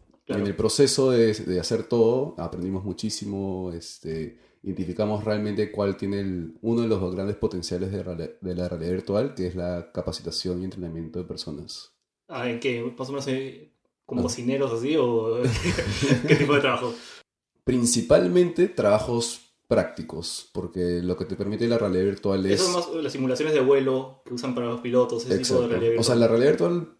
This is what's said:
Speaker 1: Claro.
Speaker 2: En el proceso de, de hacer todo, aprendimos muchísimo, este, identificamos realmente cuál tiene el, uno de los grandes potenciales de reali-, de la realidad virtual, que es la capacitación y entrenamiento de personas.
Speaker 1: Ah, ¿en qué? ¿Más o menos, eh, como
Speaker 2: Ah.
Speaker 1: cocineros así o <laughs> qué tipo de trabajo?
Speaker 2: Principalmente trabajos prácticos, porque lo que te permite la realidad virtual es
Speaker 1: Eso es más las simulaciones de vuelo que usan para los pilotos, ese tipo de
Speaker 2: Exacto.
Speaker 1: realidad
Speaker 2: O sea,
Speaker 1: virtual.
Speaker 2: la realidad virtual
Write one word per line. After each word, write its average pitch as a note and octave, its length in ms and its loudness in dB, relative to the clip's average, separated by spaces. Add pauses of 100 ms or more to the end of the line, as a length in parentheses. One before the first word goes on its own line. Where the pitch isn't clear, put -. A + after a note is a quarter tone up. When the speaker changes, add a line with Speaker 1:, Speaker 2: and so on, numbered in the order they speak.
(240)
Speaker 1:
Claro. G2+ 180 -2
Speaker 2:
En G2+ 40 0
el G2 80 -2
proceso C3 560 4
de, A2+ 240 4
de F2+ 240 -2
hacer G#2 240 -2
todo, A#2+ 560 2
aprendimos F#2 460 -6
muchísimo, G2 880 -6
este, D#2+ 680 -10 (240)
identificamos G2 600 -4
realmente G#2 480 -2
cuál G2 240 0
tiene G2+ 240 -4
el, F2+ 420 -6
uno A#2 200 0
de A#2 60 0
los F#2+ 240 0
grandes G2 220 -4
potenciales F#2 560 -4
de F#2+ 140 -4
reali-, E2 260 -8 (100)
de F2+ 140 -6
la F2 140 -4
realidad F2 240 -4
virtual, G#2 420 -2
que F#2 140 -4
es E2+ 80 -6
la F2 360 -6
capacitación F2+ 680 -6
y - 40 -4
entrenamiento E2 520 -8
de F2+ 60 -6
personas. - 680 -12 (380)
Speaker 1:
Ah, B2 200 -6
¿en A#2 120 -4
qué? A#2+ 360 -2
¿Más C3 120 -8
o C3+ 40 -8
menos, C#3 140 -6
eh, C3 460 -6 (340)
como - 140 -4
Speaker 2:
Ah. - 40 0
Speaker 1:
cocineros B2+ 480 -2
así B2 240 -2
o A#2 460 2
<laughs> B2 840 0
qué D#3 80 8
tipo D3 180 4
de C#3 60 6
trabajo? B2 340 0 (680)
Speaker 2:
Principalmente E3+ 1040 4
trabajos A#2 800 0 (200)
prácticos, - 840 -2
porque F2 500 -2
lo F2+ 140 0
que - 80 -6
te D#2+ 100 -8
permite G#2 320 -2
la A#2 120 2
realidad F#2+ 260 2
virtual G2 400 0
es - 160 4
Speaker 1:
Eso F#3 80 2 (120)
es E3+ 80 -4
más D#3+ 140 -4
las D3 100 -2
simulaciones C#3 420 0
de C#3+ 80 6
vuelo C3 640 2
que B2 80 -10
usan B2 200 -4
para A#2+ 120 -2
los A#2 160 -4
pilotos, A#2+ 420 2
ese G2+ 140 2
tipo - 0 -
de - 40 2
Speaker 2:
Exacto. A#2+ 260 2
Speaker 1:
realidad A#2 300 2
Speaker 2:
O A2+ 40 2
sea, B2 120 4
Speaker 1:
virtual. A#2 60 6
Speaker 2:
la A2+ 80 8
realidad A#2 220 6
virtual F3 500 0